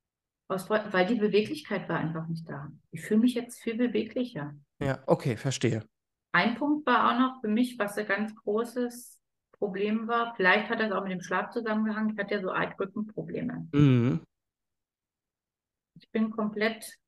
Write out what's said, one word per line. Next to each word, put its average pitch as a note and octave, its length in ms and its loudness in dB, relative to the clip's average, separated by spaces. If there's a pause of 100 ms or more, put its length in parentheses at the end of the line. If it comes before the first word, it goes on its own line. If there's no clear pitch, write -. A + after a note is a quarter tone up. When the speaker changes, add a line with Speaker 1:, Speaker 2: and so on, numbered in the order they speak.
(480)
Speaker 1:
Aus F#3+ 160 -4
Freu-, G#3+ 160 2 (100)
weil F3+ 160 4
die A#3 80 4
Beweglichkeit G#3 760 0
war E3 120 0
einfach E3 260 -4
nicht E3 220 -6
da. D3 240 -10 (180)
Ich E3+ 120 -12
fühle G#3+ 180 4
mich B3 140 6
jetzt - 280 -8
viel A3+ 140 -4
beweglicher. G#3+ 760 -2 (280)
Speaker 2:
Ja, C3+ 260 -2
okay, C3+ 300 2
verstehe. A2+ 480 0 (480)
Speaker 1:
Ein G3 240 2
Punkt D4 320 0
war A3+ 260 4
auch A#3+ 60 -2
noch B3+ 200 0
für G#3+ 80 -4
mich, A#3+ 300 0
was G3+ 200 -2
ein G#3+ 100 -4
ganz G#3 260 -2
großes A#3+ 840 -4 (320)
Problem G#3 560 -2
war, A#3 260 0
vielleicht G3 360 4
hat A3 100 0
das G#3+ 100 0
auch F#3+ 140 -2
mit F#3+ 80 -4
dem F3+ 100 -6
Schlaf G3 280 -2
zusammengehangen, G#3+ 640 -2
ich - 40 -12
hatte G3+ 160 -2
ja G3+ 80 0
so F#3 80 -4
arg E3+ 300 -4
Rückenprobleme. E3 920 -6
Speaker 2:
Mhm. C#3 480 6 (1800)
Speaker 1:
Ich - 140 -20
bin A3 200 0
komplett, G#3+ 540 -2 (240)